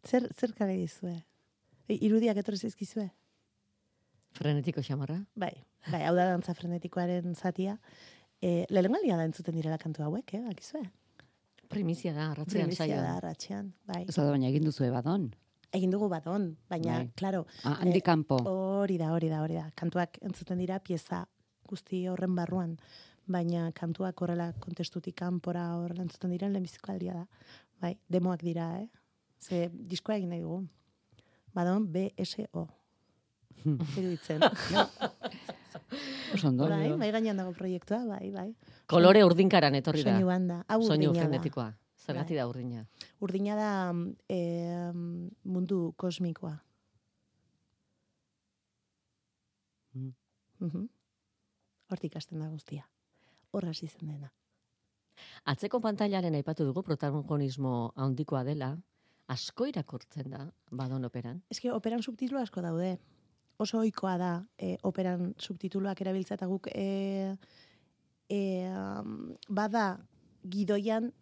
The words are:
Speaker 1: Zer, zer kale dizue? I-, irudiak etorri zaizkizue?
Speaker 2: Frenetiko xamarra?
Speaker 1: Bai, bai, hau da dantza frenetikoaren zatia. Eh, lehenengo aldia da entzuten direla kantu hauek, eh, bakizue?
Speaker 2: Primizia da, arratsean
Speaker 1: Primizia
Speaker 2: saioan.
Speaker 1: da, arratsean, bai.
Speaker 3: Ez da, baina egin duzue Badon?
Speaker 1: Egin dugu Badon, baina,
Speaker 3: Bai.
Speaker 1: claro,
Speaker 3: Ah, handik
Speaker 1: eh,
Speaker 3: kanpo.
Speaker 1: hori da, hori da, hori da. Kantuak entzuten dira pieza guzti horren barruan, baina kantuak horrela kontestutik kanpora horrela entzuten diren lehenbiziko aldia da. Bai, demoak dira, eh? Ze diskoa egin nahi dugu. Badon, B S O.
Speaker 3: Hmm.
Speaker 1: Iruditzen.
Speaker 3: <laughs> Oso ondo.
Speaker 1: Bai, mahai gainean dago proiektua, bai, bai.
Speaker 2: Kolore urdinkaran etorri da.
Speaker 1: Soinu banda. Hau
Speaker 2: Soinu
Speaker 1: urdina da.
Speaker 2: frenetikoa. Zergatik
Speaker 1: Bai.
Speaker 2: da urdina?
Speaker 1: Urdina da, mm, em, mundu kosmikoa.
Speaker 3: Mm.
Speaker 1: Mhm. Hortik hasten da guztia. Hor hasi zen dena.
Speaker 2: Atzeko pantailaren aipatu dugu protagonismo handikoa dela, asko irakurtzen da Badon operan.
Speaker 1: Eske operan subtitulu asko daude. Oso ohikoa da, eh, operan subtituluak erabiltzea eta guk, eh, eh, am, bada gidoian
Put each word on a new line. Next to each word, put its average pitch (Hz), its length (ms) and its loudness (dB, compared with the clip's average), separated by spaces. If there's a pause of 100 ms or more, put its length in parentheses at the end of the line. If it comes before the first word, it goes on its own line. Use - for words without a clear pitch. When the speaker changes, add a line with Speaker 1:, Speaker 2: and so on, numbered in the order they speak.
Speaker 1:
Zer, 247 280 2
zer 226 220 -2
kale 190 220 0
dizue? 175 380 -4 (720)
I-, 208 180 0
irudiak 220 340 6
etorri 202 200 -2
zaizkizue? 208 500 -6 (1200)
Speaker 2:
Frenetiko 147 480 0
xamarra? 143 360 -4 (180)
Speaker 1:
Bai, 185 160 -4 (380)
bai, 160 140 -2
hau 170 120 4
da 180 160 6
dantza 175 240 -2
frenetikoaren 175 760 -4
zatia. 190 420 -2 (680)
Eh, 175 260 2
lehenengo 202 300 4
aldia 262 180 2
da 165 80 2
entzuten 160 320 -4
direla 156 220 -2
kantu 156 260 -6
hauek, 185 300 -4
eh, 220 100 -6
bakizue? 240 380 -8 (880)
Speaker 2:
Primizia 170 440 -2
da, 156 200 -2
arratsean 160 340 0
Speaker 1:
Primizia 170 180 0
Speaker 2:
saioan. 151 200 0
Speaker 1:
da, 170 120 -2
arratsean, 185 540 -8 (160)
bai. 180 220 -4
Speaker 3:
Ez - 60 -6
da, 143 160 4
baina 135 180 2
egin 151 160 4
duzue 139 260 2
Badon? 131 400 0 (420)
Speaker 1:
Egin 185 180 2
dugu 202 180 2
Badon, 170 480 -2 (120)
baina, 165 300 0
Speaker 3:
Bai. 123 180 -2
Speaker 1:
claro, 190 300 -2 (180)
Speaker 3:
Ah, 143 160 0
handik 180 220 6
Speaker 1:
eh, - 40 2
Speaker 3:
kanpo. 156 380 6
Speaker 1:
hori 190 540 0
da, 160 140 0
hori 165 160 2
da, 156 140 0
hori 160 120 -2
da. 156 200 -6
Kantuak 170 460 -2
entzuten 180 380 -6
dira 180 220 -2
pieza 175 440 -4 (420)
guzti 185 400 -6
horren 185 280 0
barruan, 170 420 -2 (500)
baina 170 460 0
kantuak 180 480 -4
horrela 170 320 -2
kontestutik - 640 -8
kanpora 175 480 -2 (140)
horrela 170 240 -4
entzuten 180 280 -4
diren 185 220 -2
lehenbiziko 196 400 -4
aldia 180 220 -4
da. 175 120 -8 (540)
Bai, 180 160 -2 (120)
demoak 175 340 2
dira, 165 260 -2 (140)
eh? 233 60 -10 (520)
Ze 170 320 0
diskoa 180 440 -4
egin 185 140 -2
nahi 170 100 -4
dugu. 165 280 -6 (880)
Badon, 185 360 2
B 190 260 0
S 202 360 -4
O. 170 140 -4 (1000)
Speaker 3:
Hmm. 147 140 4 (180)
Speaker 1:
Iruditzen. 175 460 -2
Speaker 3:
<laughs> - 1900 0
Oso 156 140 4
ondo. 131 200 4
Speaker 1:
Bai, 156 280 2
mahai 220 160 0
gainean 220 240 0
dago 185 160 -4
proiektua, 185 520 -4
bai, 196 260 -6
bai. 202 240 -8 (320)
Speaker 2:
Kolore 180 380 12
urdinkaran 170 500 8
etorri 151 280 2
da. 202 120 4
Speaker 1:
Soinu 190 120 6
banda. 180 420 0
Hau 220 140 4
Speaker 2:
Soinu 151 280 6
Speaker 1:
urdina 170 140 4
da. 151 40 2
Speaker 2:
frenetikoa. 127 400 -2 (360)
Zergatik 165 320 -4
Speaker 1:
Bai. 135 60 0
Speaker 2:
da 120 60 -2
urdina? 120 380 -8 (340)
Speaker 1:
Urdina 196 360 -2
da, 196 360 0
mm, 175 240 -4 (120)
em, 175 1040 -4 (140)
mundu 180 520 0
kosmikoa. 170 600 -4 (3250)
Speaker 3:
Mm. 131 160 -8 (500)
Speaker 1:
Mhm. 180 280 -4 (1040)
Hortik 175 260 -6
hasten 160 240 -8
da 156 80 -6
guztia. 147 400 -12 (640)
Hor 190 140 -2
hasi 160 220 -6
zen 156 200 -12
dena. 143 240 -12 (1120)
Speaker 2:
Atzeko 202 360 0
pantailaren 202 540 2
aipatu 156 300 0
dugu 143 180 0
protagonismo 139 1120 0
handikoa 135 480 0
dela, 139 320 -4 (520)
asko - 380 -4
irakurtzen 147 640 -8
da 135 200 -12 (200)
Badon 131 340 -4
operan. 120 460 -8
Speaker 1:
Eske 240 220 -4
operan 226 300 -2
subtitulu 254 380 -4
asko 208 200 -6
daude. 175 380 -2 (580)
Oso 220 220 -2
ohikoa 196 400 0
da, 180 260 -2 (140)
eh, 185 240 -4
operan 180 560 -2
subtituluak 190 600 -4
erabiltzea 190 340 -2
eta 190 120 -4
guk, 185 280 -2
eh, 196 600 -2 (920)
eh, 190 380 0
am, 202 680 -6 (120)
bada 202 520 2 (420)
gidoian 208 800 0